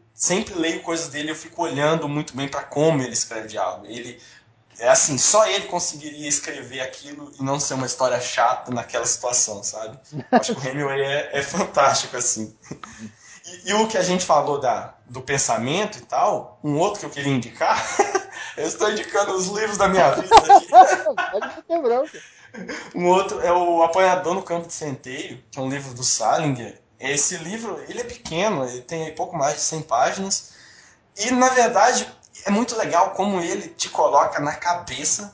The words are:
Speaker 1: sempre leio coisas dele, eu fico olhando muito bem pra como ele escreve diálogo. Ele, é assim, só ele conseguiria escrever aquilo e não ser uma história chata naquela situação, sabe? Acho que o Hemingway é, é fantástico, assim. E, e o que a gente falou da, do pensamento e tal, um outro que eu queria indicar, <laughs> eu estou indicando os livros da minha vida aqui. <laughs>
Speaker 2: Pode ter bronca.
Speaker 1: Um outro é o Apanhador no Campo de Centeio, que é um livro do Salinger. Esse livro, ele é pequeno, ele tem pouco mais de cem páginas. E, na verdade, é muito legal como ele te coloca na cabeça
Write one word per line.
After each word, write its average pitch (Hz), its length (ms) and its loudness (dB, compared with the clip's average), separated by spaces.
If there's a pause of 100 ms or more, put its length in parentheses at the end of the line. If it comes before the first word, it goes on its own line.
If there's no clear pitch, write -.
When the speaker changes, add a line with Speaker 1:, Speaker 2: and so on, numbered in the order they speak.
(140)
Speaker 1:
sempre 202 400 -2
leio 165 300 -2
coisas 160 240 -4
dele, 147 240 -6
eu 156 40 -8
fico - 280 -8
olhando 151 440 0
muito 147 280 -6
bem 139 120 -4
pra 143 140 -6
como 151 400 2
ele 117 120 -4
escreve 110 340 -6
diálogo. 98 400 -6
Ele, 120 340 -12 (560)
é 117 100 -2
assim, 131 300 4
só 214 300 6
ele 190 180 -2
conseguiria 151 640 -8
escrever 131 520 -6
aquilo 143 580 -14
e 139 40 -6
não 139 160 0
ser 143 140 -4
uma 131 140 -4
história 123 340 0
chata - 500 0
naquela 117 340 -4
situação, 110 580 -2
sabe? 110 340 -10 (340)
Acho 240 220 4
que 131 140 -8
o - 20 -6
Hemingway 139 320 -4
é, 143 380 -4
é - 20 -2
fantástico, 139 720 0
assim. 110 400 -4 (920)
E, - 260 -12
e - 20 2
o 220 140 4
que 214 100 -2
a 180 60 2
gente 180 220 0
falou 143 340 4
da, 107 340 -2 (140)
do 127 140 -12
pensamento 139 760 -2
e - 40 -18
tal, 160 640 -2
um 147 140 0
outro 202 220 0
que 160 80 -10
eu - 20 -12
queria 139 240 -2
indicar, 131 500 0 (340)
<laughs> - 380 -12
eu 156 120 -4
estou 214 240 0
indicando 196 440 -2
os 185 120 -2
livros 208 300 -4
da 196 120 4
minha 185 220 6
vida - 260 4
aqui. - 320 8
<laughs> 370 640 6
Speaker 2:
Pode 220 320 -6
ter 330 180 -2
bronca. 254 380 0 (720)
Speaker 1:
Um 175 140 0
outro 190 340 4
é 175 100 4
o 175 300 4
Apanhador 180 540 4
no 185 80 -4
Campo 170 240 -6
de - 60 -14
Centeio, 131 760 -10
que - 60 -16
é 135 40 -6
um 131 80 -4
livro 135 260 -8
do 120 80 -8
Salinger. 120 760 0 (200)
Esse 143 380 -2
livro, 185 520 -8
ele 220 100 -8
é 247 60 -6
pequeno, 170 600 -2
ele 123 160 -10
tem 160 320 -8
pouco 175 220 -8
mais 147 200 0
de - 60 -8
cem 160 200 -4
páginas. 185 720 -2 (640)
E, 226 140 -4
na 254 180 6
verdade, 240 580 4 (380)
é - 60 -2
muito 233 260 0
legal 185 340 2
como 190 300 -2
ele 185 280 -4
te - 200 -6
coloca 156 500 2
na 147 160 -2
cabeça - 800 -4